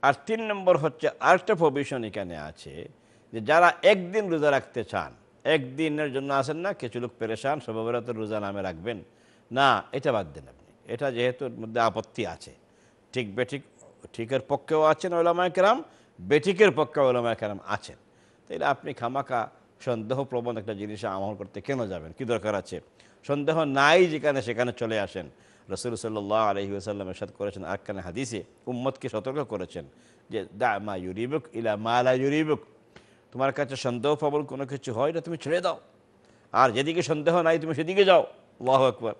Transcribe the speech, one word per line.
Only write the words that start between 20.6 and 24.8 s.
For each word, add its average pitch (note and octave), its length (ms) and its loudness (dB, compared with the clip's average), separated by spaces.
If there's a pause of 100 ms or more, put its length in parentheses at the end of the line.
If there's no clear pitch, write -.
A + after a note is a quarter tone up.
জিনিসে G#2 320 -8
আমল G2 280 -4
করতে G2 260 -12
কেন B2+ 260 -4
যাবেন? E2+ 260 -10
কি - 120 -10
দরকার G#2+ 300 -2
আছে? F#2 260 -6 (420)
সন্দেহ D3 420 0
নাই D3 420 6
যেখানে D3 360 0
সেখানে A#2 300 -2
চলে A2 280 -2